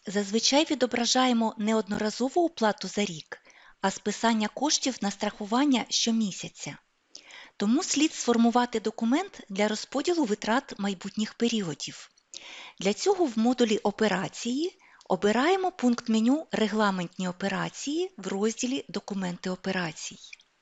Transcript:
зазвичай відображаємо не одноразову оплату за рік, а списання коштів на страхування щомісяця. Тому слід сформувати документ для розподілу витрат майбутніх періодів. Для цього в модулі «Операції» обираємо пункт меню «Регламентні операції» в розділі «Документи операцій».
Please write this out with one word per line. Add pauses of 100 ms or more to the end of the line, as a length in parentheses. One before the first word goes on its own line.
зазвичай
відображаємо
не
одноразову
оплату
за
рік, (400)
а
списання
коштів
на
страхування
щомісяця. (800)
Тому
слід
сформувати
документ
для
розподілу
витрат
майбутніх
періодів. (680)
Для
цього
в
модулі
«Операції» (260)
обираємо
пункт
меню
«Регламентні
операції»
в
розділі
«Документи
операцій». (440)